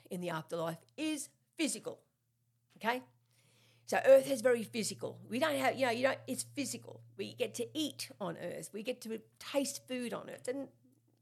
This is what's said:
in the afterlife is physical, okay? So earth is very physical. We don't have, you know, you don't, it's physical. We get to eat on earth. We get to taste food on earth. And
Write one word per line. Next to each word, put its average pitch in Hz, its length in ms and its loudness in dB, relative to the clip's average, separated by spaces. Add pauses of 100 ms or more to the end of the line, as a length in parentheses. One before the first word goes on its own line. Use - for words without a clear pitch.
in 180 120 -6
the 180 80 -2
afterlife 165 500 -4 (180)
is 311 320 -4 (280)
physical, 226 420 -2 (800)
okay? 247 260 0 (840)
So - 200 2
earth 269 260 10
is 240 100 0
very 240 220 4
physical. 175 560 -4 (100)
We 220 80 -2
don't 294 200 2
have, 262 200 2
you 262 80 2
know, 240 60 4
you 240 120 0
don't, 262 220 2
it's 254 200 -4 (100)
physical. - 460 -6 (160)
We 208 160 -8
get 220 220 -4
to 233 180 -4
eat - 360 -4 (100)
on 175 220 -6
earth. 160 320 -10
We 214 80 -8
get 247 200 -6
to 220 180 -8 (200)
taste - 480 -4
food 247 260 -6
on - 160 -8
earth. - 180 -14
And 262 220 -4 (520)